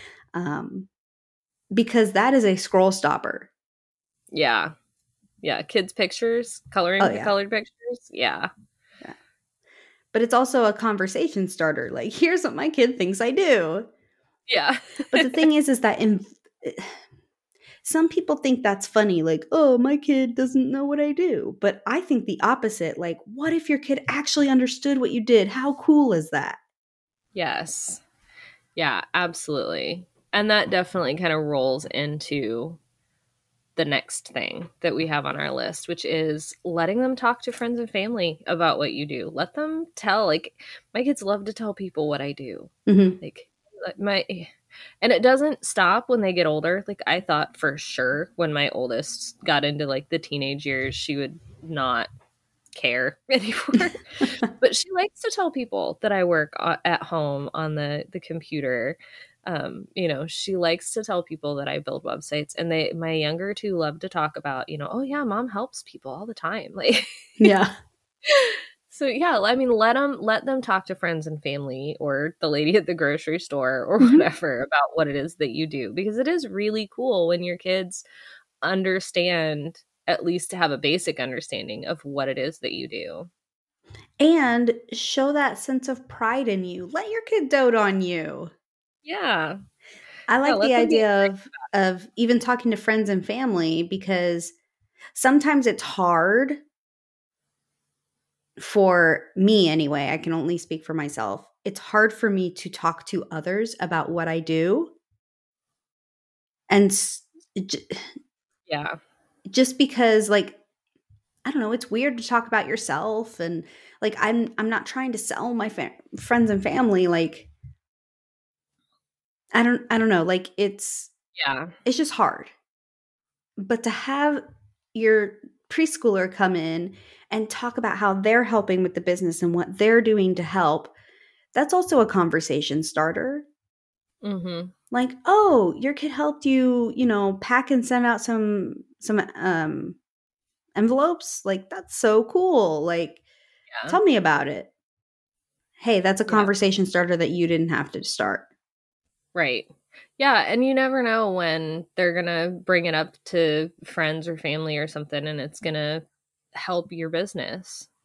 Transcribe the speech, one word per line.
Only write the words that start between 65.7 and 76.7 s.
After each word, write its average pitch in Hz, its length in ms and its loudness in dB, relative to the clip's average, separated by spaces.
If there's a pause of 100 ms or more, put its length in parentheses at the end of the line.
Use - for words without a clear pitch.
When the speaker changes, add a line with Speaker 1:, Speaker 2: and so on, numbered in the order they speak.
Speaker 2:
people - 240 -16
all 170 160 -12
the 233 80 -12
time." 175 380 -8
<laughs> - 20 -20
Like, 190 320 2 (300)
Speaker 1:
Yeah. 202 360 6 (1160)
Speaker 2:
So - 180 -4
yeah, 269 340 2
I 214 140 4
mean, 254 160 2
let 226 260 4
'em, 277 240 -2
let 220 260 0
them 262 160 -2
talk 190 240 -2
to 190 100 -6
friends 165 320 -4
and 151 140 -10
family 139 580 -6
or 147 400 -2
the 160 80 -2
lady 151 280 2
at 175 100 4
the 180 80 -2
grocery 151 440 -2
store 131 460 -2
or 208 160 2
Speaker 1:
Mm-hmm. 254 180 8
Speaker 2:
whatever 143 440 0
about 143 320 0
what 156 120 2
it 139 80 -4
is 143 220 -4
that 143 140 -2
you 156 180 -4
do, 139 240 -6
because 208 260 -4
it 254 80 0
is 320 220 -2
really 208 440 -4